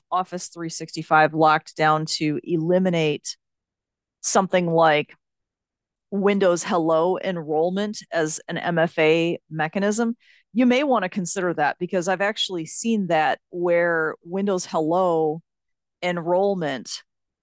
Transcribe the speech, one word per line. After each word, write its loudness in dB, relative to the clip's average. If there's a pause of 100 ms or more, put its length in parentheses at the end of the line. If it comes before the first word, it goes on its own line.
(120)
Office -4
three -10
sixty-five 2
locked 2
down 2 (120)
to -2
eliminate 0 (840)
something 2
like 2 (960)
Windows 2
Hello 2
enrollment -4 (120)
as -2
an -8
M -4
F 0
A 2 (100)
mechanism, -2 (380)
you 4
may 4
wanna 0
consider -4
that, 0
because -4
I've 0
actually -4
seen -2
that 0 (100)
where 0
Windows -2
Hello 0 (600)
enrollment -2 (520)